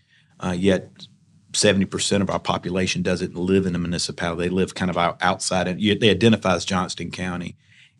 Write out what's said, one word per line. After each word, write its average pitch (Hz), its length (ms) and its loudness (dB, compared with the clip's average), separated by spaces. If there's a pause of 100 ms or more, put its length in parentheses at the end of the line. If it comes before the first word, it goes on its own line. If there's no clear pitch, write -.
(400)
uh, 92 180 -4
yet 92 500 0 (460)
seventy 98 320 4
percent 101 380 0
of 90 60 0
our 87 100 -2
population 90 640 -2
doesn't 87 320 -4
live 92 300 2
in 87 100 -2
a 87 40 -2
municipality. 85 680 -4
They - 40 -
live 92 220 0
kind 90 160 -2
of 85 60 -4
out-, 85 240 0
outside, 92 460 0
and 90 120 -4
you, 101 180 2
they 113 120 4
identify 95 460 4
as 85 100 -4
Johnston 87 460 -4
County. 90 440 -8 (440)